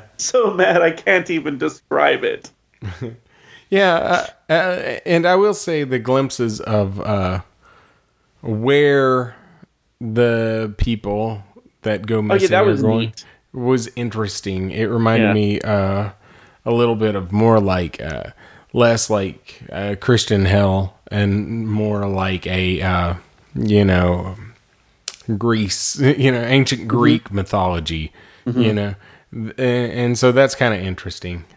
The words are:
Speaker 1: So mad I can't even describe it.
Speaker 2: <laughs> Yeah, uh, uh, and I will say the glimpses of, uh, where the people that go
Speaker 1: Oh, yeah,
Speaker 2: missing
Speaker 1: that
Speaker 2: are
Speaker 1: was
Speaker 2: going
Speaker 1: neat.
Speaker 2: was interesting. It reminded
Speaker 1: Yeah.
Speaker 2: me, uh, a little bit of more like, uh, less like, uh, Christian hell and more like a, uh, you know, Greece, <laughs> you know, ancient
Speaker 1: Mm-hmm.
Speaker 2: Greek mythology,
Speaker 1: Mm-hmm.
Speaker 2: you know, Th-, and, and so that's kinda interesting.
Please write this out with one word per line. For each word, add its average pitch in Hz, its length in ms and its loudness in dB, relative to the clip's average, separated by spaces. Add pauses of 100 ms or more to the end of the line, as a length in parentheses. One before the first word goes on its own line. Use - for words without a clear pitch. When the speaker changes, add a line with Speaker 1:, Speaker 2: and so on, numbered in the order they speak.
(180)
Speaker 1:
So 220 360 0
mad 180 280 4
I 165 100 4
can't 180 380 0
even 147 300 -4
describe 147 640 0
it. - 260 -6 (520)
Speaker 2:
<laughs> 113 140 -10 (540)
Yeah, 196 260 4 (540)
uh, 160 40 0
uh, 180 520 -2
and 170 200 2
I 180 100 4
will 202 180 4
say 160 300 -4
the 131 160 -2
glimpses 123 640 -2
of, 101 400 -2
uh, 92 400 -2 (1000)
where 131 960 2 (640)
the 113 800 0
people 107 680 -2 (380)
that 107 260 -4
go 113 120 0
Speaker 1:
Oh, - 20 0
yeah, 107 60 -2
Speaker 2:
missing 190 240 2
Speaker 1:
that 190 120 4
Speaker 2:
are - 20 2
Speaker 1:
was 113 160 2
Speaker 2:
going 110 260 2
Speaker 1:
neat. - 180 -16 (260)
Speaker 2:
was 123 460 0
interesting. 101 720 -4
It 110 140 -2
reminded 113 420 2
Speaker 1:
Yeah. 104 60 2
Speaker 2:
me, 104 280 2
uh, 101 480 0 (560)
a 117 60 -2
little 117 240 2
bit 107 200 0
of 92 180 -6
more 110 260 6
like, 92 420 -2
uh, 69 300 -8 (400)
less 117 380 2
like, 98 600 -4
uh, 101 300 -6
Christian 107 460 2
hell 95 520 2 (140)
and 104 560 -2
more 107 400 -2
like 95 400 -4
a, 92 340 -2
uh, 90 320 0 (400)
you 104 300 2
know, 90 520 2 (1000)
Greece, 110 600 -2
<laughs> - 0 -
you 135 320 4
know, 123 100 -2
ancient 127 420 0
Speaker 1:
Mm-hmm. 113 60 -8
Speaker 2:
Greek 120 440 2
mythology, 87 800 -2 (320)
Speaker 1:
Mm-hmm. 123 160 0
Speaker 2:
you 110 120 2
know, 101 220 -2 (380)
Th-, 110 240 -10
and, 123 340 0
and 120 260 -2
so 127 140 4
that's 131 240 4
kinda 113 240 0
interesting. 90 640 -8 (140)